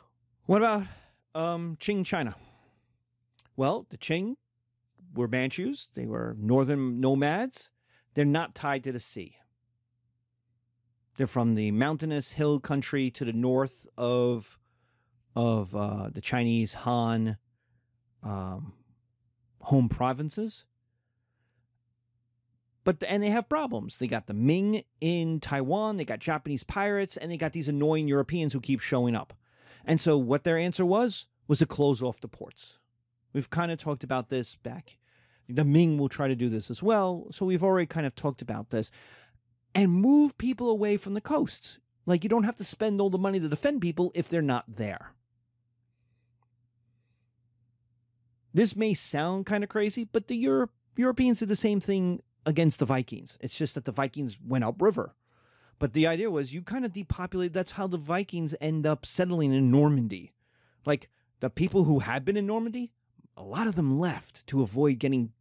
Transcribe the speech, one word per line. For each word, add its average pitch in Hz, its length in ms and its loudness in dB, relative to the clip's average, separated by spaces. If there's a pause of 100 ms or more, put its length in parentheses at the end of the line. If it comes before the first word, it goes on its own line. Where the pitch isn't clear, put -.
(460)
What 208 160 6
about, 208 240 2 (500)
um, 170 440 -4
Qing 202 240 -2
China? 143 300 -2 (1200)
Well, 139 340 0
the - 60 -16
Qing 202 380 -4 (800)
were 120 140 -2
Manchus. 135 680 -4
They 123 120 -8
were 113 320 -6
northern 127 600 2
nomads. 143 720 0 (440)
They're 147 100 2
not 143 320 0
tied 139 280 -4
to 131 80 -4
the 123 60 -6
sea. - 380 -14 (1800)
They're 135 100 0
from 117 280 2
the 107 160 0
mountainous 147 640 -2
hill 147 260 2
country 135 540 -2
to - 120 -10
the 117 80 -4
north 127 540 0 (100)
of, 123 600 0 (800)
of, 110 400 0
uh, 104 340 -4
the - 100 -12
Chinese 117 540 0
Han, 113 640 0 (880)
um, 95 480 -8 (880)
home 131 280 2
provinces. 147 760 -4 (2250)
But 175 160 2
the, - 100 -2
and 202 120 0
they 208 80 2
have 226 180 0
problems. 254 500 -4
They 127 100 -2
got 113 180 -4
the 101 80 -8
Ming 180 500 2 (160)
in 165 380 -2
Taiwan, 180 600 -2
they 156 60 -6
got - 140 -6
Japanese 151 460 -4
pirates, 202 520 -2
and 165 140 -10
they 170 60 -6
got 160 160 -4
these 151 160 -6
annoying 151 400 2
Europeans 139 440 0
who 135 80 -2
keep 131 200 -2
showing 123 340 0
up. - 200 -6 (500)
And 160 160 2
so 156 160 4
what 135 280 2
their 165 140 2
answer 175 260 0
was, 208 420 0 (200)
was 147 120 4
to 160 80 4
close 143 360 2
off 123 180 -6
the 120 80 -12
ports. - 500 -20 (540)
We've 143 180 -4
kinda 165 260 -2
talked 147 260 -6
about 127 280 -4
this 127 260 -4
back. - 420 -14 (500)
The 135 160 2
Ming 151 340 6
will 139 100 2
try 139 200 -2
to 135 60 0
do 120 140 0
this 110 220 -4
as 120 120 -10
well. 190 480 0
So 190 160 -4
we've 180 160 0
already 185 240 4
kind 156 200 -2
of 127 80 -6
talked - 280 -4
about 110 280 -6
this. 110 200 -2 (840)
And 190 180 6
move 269 440 6
people 240 320 -2
away 208 280 2
from 196 180 -6
the 214 60 -4
coasts. - 580 -2 (260)
Like, 175 200 2
you 208 60 -2
don't 226 120 4
have 226 140 -2
to 202 80 -12
spend 208 360 0
all 196 100 2
the 190 60 0
money 196 240 0
to 156 80 -2
defend 262 320 0
people 175 340 0
if 170 140 -2
they're 170 140 2
not 131 260 0
there. 104 440 -8 (3500)
This 196 240 2
may 214 160 2
sound 175 540 -2
kinda 208 200 -2
crazy, 214 380 -2
but 214 240 -2
the 247 80 -2
Euro-, 262 320 2 (280)
Europeans 247 420 4
did 214 100 -2
the 208 80 0
same 208 240 2
thing 180 400 0 (240)
against 156 360 4
the 143 40 2
Vikings. - 560 -2
It's - 160 -10
just 156 180 -4
that 135 120 -10
the 123 60 -4
Vikings 135 480 -4
went 123 240 0
upriver. 175 500 0 (640)
But 117 160 -2
the 156 120 4
idea 175 240 0
was 139 220 -4
you 170 80 -10
kinda 233 300 -6
depopulate. 180 640 -4
That's 185 180 -4
how 196 140 -6
the 180 100 -4
Vikings 165 640 -4
end 156 260 0
up 151 200 0
settling 170 480 2
in 135 160 6
Normandy. 123 640 4 (500)
Like, 147 240 0 (320)
the 127 80 -2
people 180 360 2
who 143 160 4
had 123 260 -2
been 202 100 2
in 202 100 0
Normandy, 226 460 -4 (460)
a - 40 -16
lot 135 240 -4
of 202 80 0
them 143 240 2
left - 500 -4
to 135 120 0
avoid 127 380 2
getting 127 420 0